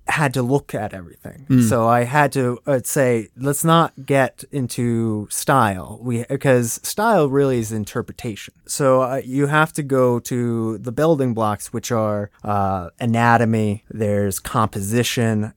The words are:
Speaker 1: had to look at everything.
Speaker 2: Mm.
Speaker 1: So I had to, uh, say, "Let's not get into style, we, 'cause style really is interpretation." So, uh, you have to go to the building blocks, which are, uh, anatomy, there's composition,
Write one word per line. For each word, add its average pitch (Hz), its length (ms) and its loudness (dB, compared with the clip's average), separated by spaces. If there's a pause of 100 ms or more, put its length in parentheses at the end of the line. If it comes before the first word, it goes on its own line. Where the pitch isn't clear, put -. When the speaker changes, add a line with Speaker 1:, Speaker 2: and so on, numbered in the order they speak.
Speaker 1:
had 143 260 0
to 135 100 -2
look 139 340 -2
at 104 180 -6
everything. - 560 -18
Speaker 2:
Mm. 123 180 6
Speaker 1:
So 113 200 2
I 120 160 4
had 143 300 2
to, 123 340 -2
uh, 139 160 2
say, 123 420 0 (100)
"Let's 139 280 -4
not 160 420 2
get 135 460 0
into 117 760 -2
style, 107 720 0
we, 117 220 -4 (160)
'cause 123 460 2
style 208 440 2
really 135 300 2
is 110 140 -4
interpretation." 107 800 -8 (100)
So, 131 380 2
uh, 131 220 -2
you 139 240 0
have 156 240 2
to 160 100 -6
go 127 380 2
to 117 580 -2
the 120 140 -10
building 135 420 2
blocks, 107 380 -2
which - 180 -8
are, 107 400 -2 (140)
uh, 98 460 -2 (100)
anatomy, 113 920 2
there's 104 480 -2
composition, 110 1200 -2